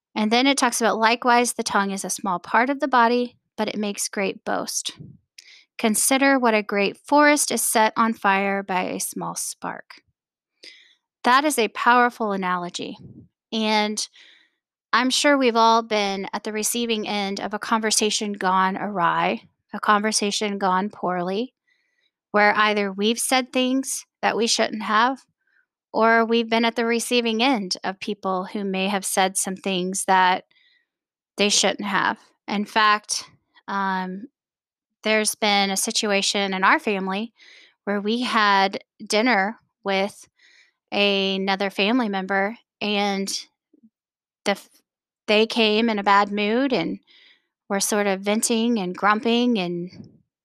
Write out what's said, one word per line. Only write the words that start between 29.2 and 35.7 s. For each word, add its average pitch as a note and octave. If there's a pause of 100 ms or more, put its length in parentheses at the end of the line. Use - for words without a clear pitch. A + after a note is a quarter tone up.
some F#3+
things F#3
that F#3 (920)
they G3+
shouldn't G3+
have. G3 (300)
In G#3
fact, G#3+ (380)
um, F#3+ (760)
there's G#3+
been G3+
a F#3+